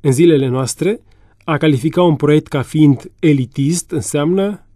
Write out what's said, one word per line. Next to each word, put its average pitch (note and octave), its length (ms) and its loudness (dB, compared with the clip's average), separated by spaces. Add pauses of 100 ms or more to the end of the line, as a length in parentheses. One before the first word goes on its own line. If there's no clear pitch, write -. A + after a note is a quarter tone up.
În C#3+ 120 0
zilele D3 340 4
noastre, C3 540 -4 (440)
a D#3 120 -2
califica D#3 460 0
un E3 140 2
proiect D3+ 300 0
ca C#3 160 -4
fiind D3 560 2
elitist D3 720 -2
înseamnă F3 840 -4